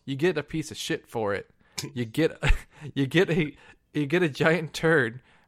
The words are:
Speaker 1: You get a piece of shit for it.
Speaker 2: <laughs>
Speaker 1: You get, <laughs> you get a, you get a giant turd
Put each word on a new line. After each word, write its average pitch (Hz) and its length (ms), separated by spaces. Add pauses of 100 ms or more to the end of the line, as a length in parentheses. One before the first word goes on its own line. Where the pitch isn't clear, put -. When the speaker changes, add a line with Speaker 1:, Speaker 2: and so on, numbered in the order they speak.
Speaker 1:
You 139 100
get 160 220
a 143 40
piece - 280
of 104 60
shit - 300
for 104 280
it. - 160 (260)
Speaker 2:
<laughs> 139 180
Speaker 1:
You 123 100
get, 151 340 (300)
<laughs> - 260
you 139 140
get 180 200
a, 151 280 (360)
you 151 140
get 170 160
a 175 60
giant 156 440
turd 131 480 (280)